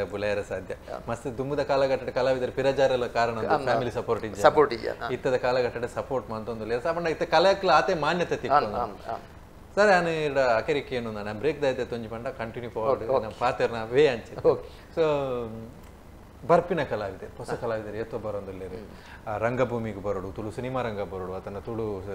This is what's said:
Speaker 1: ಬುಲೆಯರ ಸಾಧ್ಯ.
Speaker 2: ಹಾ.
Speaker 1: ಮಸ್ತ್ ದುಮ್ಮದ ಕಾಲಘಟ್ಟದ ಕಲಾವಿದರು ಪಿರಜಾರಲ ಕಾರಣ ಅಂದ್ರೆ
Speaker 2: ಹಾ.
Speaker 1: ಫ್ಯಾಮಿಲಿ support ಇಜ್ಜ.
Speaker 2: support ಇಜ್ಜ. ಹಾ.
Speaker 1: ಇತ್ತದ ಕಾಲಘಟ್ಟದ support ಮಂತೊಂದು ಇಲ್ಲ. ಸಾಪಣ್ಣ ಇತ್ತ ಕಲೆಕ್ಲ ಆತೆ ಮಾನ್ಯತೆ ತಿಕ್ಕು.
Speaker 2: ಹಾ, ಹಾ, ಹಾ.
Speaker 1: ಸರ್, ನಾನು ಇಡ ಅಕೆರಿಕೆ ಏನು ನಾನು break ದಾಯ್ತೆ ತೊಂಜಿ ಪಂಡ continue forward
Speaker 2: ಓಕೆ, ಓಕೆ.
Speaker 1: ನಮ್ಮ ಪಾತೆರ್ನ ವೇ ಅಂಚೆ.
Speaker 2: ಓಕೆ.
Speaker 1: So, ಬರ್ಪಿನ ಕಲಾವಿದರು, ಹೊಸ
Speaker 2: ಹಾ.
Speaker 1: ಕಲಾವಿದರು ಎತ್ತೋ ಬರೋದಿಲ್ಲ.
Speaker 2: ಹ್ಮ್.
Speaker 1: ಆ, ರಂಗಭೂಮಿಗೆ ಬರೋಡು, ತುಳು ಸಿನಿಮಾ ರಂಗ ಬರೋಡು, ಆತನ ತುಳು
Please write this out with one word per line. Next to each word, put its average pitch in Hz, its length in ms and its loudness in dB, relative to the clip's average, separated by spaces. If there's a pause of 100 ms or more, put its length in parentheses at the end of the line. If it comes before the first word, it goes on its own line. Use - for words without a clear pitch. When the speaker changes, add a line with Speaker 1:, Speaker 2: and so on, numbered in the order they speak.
(120)
Speaker 1:
ಬುಲೆಯರ 101 300 0
ಸಾಧ್ಯ. 92 320 -6
Speaker 2:
ಹಾ. - 360 -10
Speaker 1:
ಮಸ್ತ್ 117 280 -6
ದುಮ್ಮದ 139 260 -2
ಕಾಲಘಟ್ಟದ 135 460 2
ಕಲಾವಿದರು 123 460 0
ಪಿರಜಾರಲ 135 500 4
ಕಾರಣ 117 260 2
ಅಂದ್ರೆ 113 160 -2
Speaker 2:
ಹಾ. 160 100 4
Speaker 1:
ಫ್ಯಾಮಿಲಿ 123 340 0
support 110 340 -2
ಇಜ್ಜ. 101 160 -6
Speaker 2:
support 147 320 6
ಇಜ್ಜ. 113 140 -4
ಹಾ. 117 220 -4
Speaker 1:
ಇತ್ತದ 127 260 0
ಕಾಲಘಟ್ಟದ 120 600 0
support 120 340 -4
ಮಂತೊಂದು 110 380 -6
ಇಲ್ಲ. 117 120 0
ಸಾಪಣ್ಣ 170 280 -2
ಇತ್ತ 160 160 0
ಕಲೆಕ್ಲ 185 460 4
ಆತೆ 170 240 6
ಮಾನ್ಯತೆ 160 420 0
ತಿಕ್ಕು. 127 300 2
Speaker 2:
ಹಾ, 107 120 -4
ಹಾ, 113 300 -6
ಹಾ. 113 140 -6 (540)
Speaker 1:
ಸರ್, 208 120 6
ನಾನು 175 220 6
ಇಡ 151 280 0
ಅಕೆರಿಕೆ 131 580 2
ಏನು 117 160 -2
ನಾನು 107 280 -6
break 143 220 0
ದಾಯ್ತೆ 123 240 2
ತೊಂಜಿ 117 240 -6
ಪಂಡ 113 180 -8
continue 117 440 -8
forward 113 320 0
Speaker 2:
ಓಕೆ, 117 80 -2
ಓಕೆ. 127 120 4
Speaker 1:
ನಮ್ಮ 107 160 -8
ಪಾತೆರ್ನ 127 360 2 (160)
ವೇ 143 160 6
ಅಂಚೆ. 117 400 0
Speaker 2:
ಓಕೆ. 147 220 2 (260)
Speaker 1:
So, 123 1500 -4
ಬರ್ಪಿನ 170 360 4
ಕಲಾವಿದರು, 104 540 -6
ಹೊಸ 117 120 -10
Speaker 2:
ಹಾ. 117 60 -4
Speaker 1:
ಕಲಾವಿದರು 110 420 -4
ಎತ್ತೋ 113 200 -6
ಬರೋದಿಲ್ಲ. 101 460 -6
Speaker 2:
ಹ್ಮ್. - 640 -12
Speaker 1:
ಆ, 107 100 -2
ರಂಗಭೂಮಿಗೆ 113 640 0
ಬರೋಡು, 95 300 -4
ತುಳು 107 200 -6
ಸಿನಿಮಾ 127 300 -4
ರಂಗ 107 200 -2
ಬರೋಡು, 92 340 -6
ಆತನ 95 240 -8
ತುಳು 110 420 -4 (140)